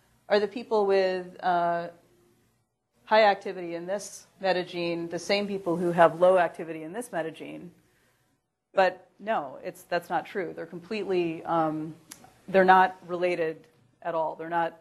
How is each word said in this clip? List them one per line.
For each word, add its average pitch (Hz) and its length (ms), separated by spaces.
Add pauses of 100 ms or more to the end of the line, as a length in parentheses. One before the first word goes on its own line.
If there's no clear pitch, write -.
(280)
are 208 120
the 208 80
people 214 380
with, 185 580
uh, 170 440 (1160)
high 220 200
activity 190 500
in 170 120
this 190 400 (160)
metagene 175 680
the 175 80
same 202 280
people 190 300
who 175 160
have 165 280
low 185 180
activity 165 460
in 160 80
this 233 180
metagene? 160 580 (1040)
But 180 340 (120)
no, 170 440
it's, - 200
that's 175 260
not 165 160
true. 170 300
They're 165 100
completely, 180 800
um, 156 500 (540)
they're 190 160
not 185 320 (100)
related 170 600 (360)
at 170 120
all. 160 220
They're 160 120
not, 170 320